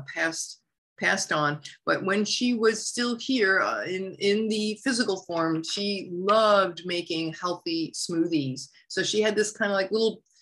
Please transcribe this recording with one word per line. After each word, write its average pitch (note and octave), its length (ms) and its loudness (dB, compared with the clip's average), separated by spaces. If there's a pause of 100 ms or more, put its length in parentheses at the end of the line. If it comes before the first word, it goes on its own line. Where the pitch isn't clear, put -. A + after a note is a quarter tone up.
(120)
passed, E3 500 -6 (380)
passed F#3 320 0
on. D3+ 300 0 (240)
But - 180 0
when G3 220 2
she B3 300 0
was A3 320 2
still A#3+ 320 -2
here, G3 400 2
uh, C3+ 240 0
in, F#3 320 -6
in G#3 340 2
the G#3+ 340 0
physical A3+ 340 0
form, E3 460 0
she G3+ 480 -4
loved F#3+ 720 4
making E3 480 -4
healthy E3+ 600 -4
smoothies. D#3+ 760 -2 (180)
So F#3+ 160 -2
she G#3+ 180 0
had G#3+ 140 2
this G#3 160 0
kind G#3 200 -2
of, G3 40 0
like, F#3+ 160 0
little A3 320 0 (180)